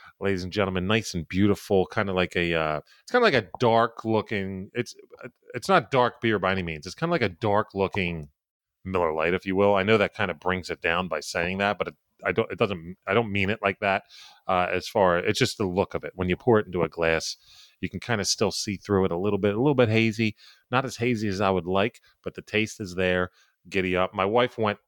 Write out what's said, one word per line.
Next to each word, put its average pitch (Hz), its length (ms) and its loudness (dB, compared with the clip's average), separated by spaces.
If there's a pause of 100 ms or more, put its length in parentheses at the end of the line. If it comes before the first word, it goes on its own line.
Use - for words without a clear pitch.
(200)
Ladies 95 240 -2
and 92 80 -8
gentlemen, 92 360 -2
nice 110 260 -2
and 82 140 -6
beautiful, 98 580 2
kinda 98 260 -4
like 90 240 0
a, 85 200 0
uh, 78 260 0 (220)
it's - 80 -20
kinda 247 120 4
like 190 120 4
a 110 120 0 (120)
dark 117 440 2
looking, 101 680 -4
it's, - 220 -6 (580)
it's 127 160 -6
not 180 220 2
dark 123 280 2
beer 113 200 2
by 92 120 2
any 95 120 0
means. 80 240 -8
It's 90 80 -12
kinda 170 160 -4
like 165 100 0
a 107 80 2
dark 104 460 0
looking 87 540 -2 (540)
Miller 90 300 0
Lite, 80 220 0
if 92 100 -4
you 95 100 -2
will. 101 200 4
I 95 80 2
know 110 140 4
that 101 180 0
kinda 95 180 -4
brings 90 380 -4
it 80 100 -8
down 87 260 0
by 80 120 -6
saying 90 400 -4
that, 101 180 0
but - 120 -6
it, - 60 -12 (300)
I 98 60 0
don't, 107 200 -2
it 98 60 -6
doesn't, 92 480 -4
I 98 80 -2
don't 113 180 0
mean 98 200 0
it 113 100 -4
like 98 180 0
that. 98 240 0 (440)
Uh, 90 240 2
as 90 160 -4
far, 90 320 4
it's 107 200 0
just - 200 0
the 104 80 0
look 90 260 0
of 80 100 -6
it. 76 120 -10
When 90 140 -2
you 90 60 2
pour 110 240 4
it 107 60 0
into 90 160 -4
a 80 80 0
glass, 82 480 0 (420)
you 92 100 -6
can - 100 -10
kinda 107 260 -2
still 98 260 0
see - 240 -6
through 95 300 0
it 85 60 -2
a 85 60 -2
little 101 220 -2
bit, 101 140 0
a 107 60 -4
little 139 160 2
bit 123 120 4
hazy. 113 480 2 (360)
Not 127 120 0
as 120 140 -8
hazy 113 320 -2
as 95 100 -2
I 98 120 2
would 90 160 0
like, 95 340 0 (220)
but - 100 -8
the - 80 -14
taste 107 400 -2
is 90 140 -10
there. 90 340 0 (400)
Giddy 92 280 0
up. 92 160 0
My 98 100 0
wife 120 340 2
went, 107 300 -2